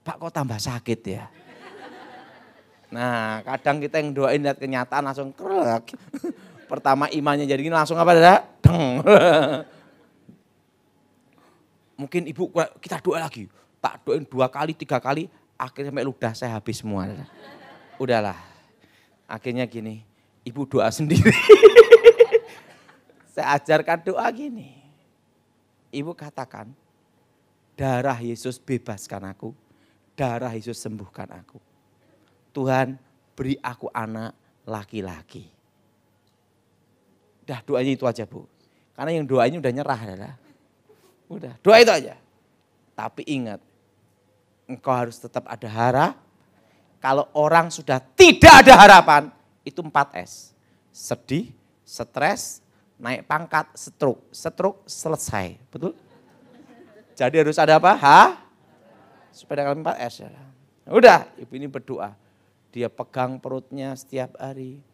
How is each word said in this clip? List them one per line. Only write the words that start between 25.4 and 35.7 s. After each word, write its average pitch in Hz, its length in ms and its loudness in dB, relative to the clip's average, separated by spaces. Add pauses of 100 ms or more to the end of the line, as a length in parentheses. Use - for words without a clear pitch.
Ibu 147 240 -12
katakan, 127 560 -18 (1040)
"Darah 131 480 -6
Yesus 120 400 -12
bebaskan 98 720 -12
aku, - 240 -20 (560)
darah 120 400 -8
Yesus 113 240 -14
sembuhkan 101 640 -18
aku. - 160 -20 (960)
Tuhan, 135 480 -4 (320)
beri 135 240 -8
aku - 320 -14
anak 110 480 -12 (320)
laki-laki." 101 800 -16 (1900)